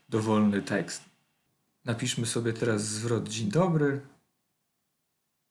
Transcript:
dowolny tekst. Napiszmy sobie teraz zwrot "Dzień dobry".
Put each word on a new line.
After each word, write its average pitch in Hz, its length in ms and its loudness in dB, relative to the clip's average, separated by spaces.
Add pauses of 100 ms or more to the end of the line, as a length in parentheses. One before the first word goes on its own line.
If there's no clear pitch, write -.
dowolny 107 520 4
tekst. - 420 -4 (800)
Napiszmy 120 420 -4
sobie 117 280 -2
teraz 110 340 0
zwrot 110 420 -2
"Dzień 110 200 -4
dobry". 147 520 2 (1500)